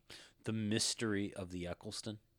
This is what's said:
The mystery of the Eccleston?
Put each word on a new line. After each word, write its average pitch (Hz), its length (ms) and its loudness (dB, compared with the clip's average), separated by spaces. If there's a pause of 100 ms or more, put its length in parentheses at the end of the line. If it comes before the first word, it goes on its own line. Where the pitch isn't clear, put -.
(460)
The 110 80 2
mystery 107 840 4
of 92 160 -8
the 87 160 -2
Eccleston? - 520 -6 (200)